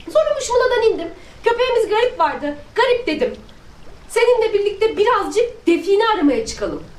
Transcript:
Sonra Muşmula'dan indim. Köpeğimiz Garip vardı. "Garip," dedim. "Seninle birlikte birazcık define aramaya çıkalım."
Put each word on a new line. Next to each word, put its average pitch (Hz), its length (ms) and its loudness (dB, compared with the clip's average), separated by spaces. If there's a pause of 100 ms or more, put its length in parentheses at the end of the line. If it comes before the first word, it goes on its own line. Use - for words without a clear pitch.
(120)
Sonra 605 220 2
Muşmula'dan 480 480 0
indim. 339 260 0 (360)
Köpeğimiz 466 440 2
Garip 466 320 0
vardı. 294 340 -2 (200)
"Garip," 480 320 0
dedim. 247 300 -2 (720)
"Seninle 453 460 2
birlikte 403 420 0
birazcık 427 680 0
define 392 480 2
aramaya 285 320 2
çıkalım." 165 360 -6 (160)